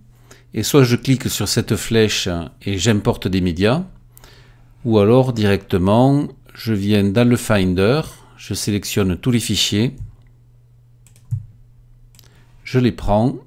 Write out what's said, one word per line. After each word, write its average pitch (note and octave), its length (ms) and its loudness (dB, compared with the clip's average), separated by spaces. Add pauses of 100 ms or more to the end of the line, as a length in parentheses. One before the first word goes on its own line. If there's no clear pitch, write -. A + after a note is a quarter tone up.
(540)
Et A2 100 -4
soit C#3+ 200 4
je A#2+ 120 2
clique A#2+ 340 0
sur G2+ 200 -4
cette A2+ 260 -2
flèche A2 540 0 (320)
et G2+ 160 -6
j'importe G#2 500 0
des F#2 140 0
médias, F#2+ 420 0 (1040)
ou A2 120 2
alors B2 360 4
directement, G#2 960 2 (240)
je A2+ 200 -6
viens G2+ 300 0
dans G#2 240 2
le A#2+ 80 2
Finder, G2+ 680 0 (360)
je - 160 -12
sélectionne G2 640 -2
tous - 120 -4
les A#2+ 120 2
fichiers, G#2 560 -2 (2750)
je - 160 -2
les A#2+ 140 2
prends G#2+ 420 0 (120)